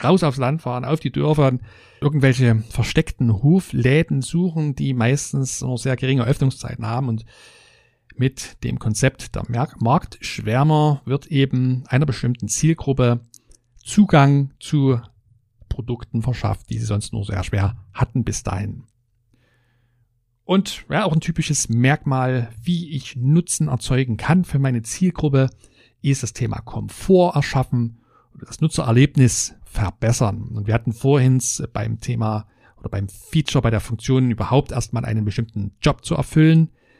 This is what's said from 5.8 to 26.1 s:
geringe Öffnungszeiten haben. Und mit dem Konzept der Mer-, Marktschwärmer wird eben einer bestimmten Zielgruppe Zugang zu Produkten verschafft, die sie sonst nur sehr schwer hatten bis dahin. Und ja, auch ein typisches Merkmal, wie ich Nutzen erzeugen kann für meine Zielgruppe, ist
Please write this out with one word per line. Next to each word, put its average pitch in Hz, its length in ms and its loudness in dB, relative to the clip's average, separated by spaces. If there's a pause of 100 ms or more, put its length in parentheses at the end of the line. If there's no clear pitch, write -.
geringe 131 280 0
Öffnungszeiten 120 600 -2
haben. 123 240 -2
Und 110 160 -4 (920)
mit - 480 -6
dem 123 160 -4
Konzept - 560 -2
der 95 140 -6
Mer-, 120 300 -4
Marktschwärmer 143 1300 0
wird 135 220 -4
eben 127 600 2
einer 135 180 2
bestimmten 123 420 -4
Zielgruppe 131 720 0 (560)
Zugang 139 840 4
zu 135 400 2 (720)
Produkten 117 520 -6
verschafft, 110 480 -4
die 117 80 -6
sie 113 80 -4
sonst 107 280 -4
nur 104 120 -6
sehr 98 180 -6
schwer 98 340 -2 (160)
hatten 127 300 -2
bis - 200 -6
dahin. 101 400 -6 (1600)
Und - 460 0
ja, 190 160 0
auch 175 80 0
ein 160 80 2
typisches - 480 -2
Merkmal, 127 800 0 (120)
wie 170 280 -4
ich - 260 -10
Nutzen 151 520 0
erzeugen 127 500 -2
kann 175 260 2
für 147 160 -2
meine 131 220 0
Zielgruppe, 139 680 0 (520)
ist 139 220 0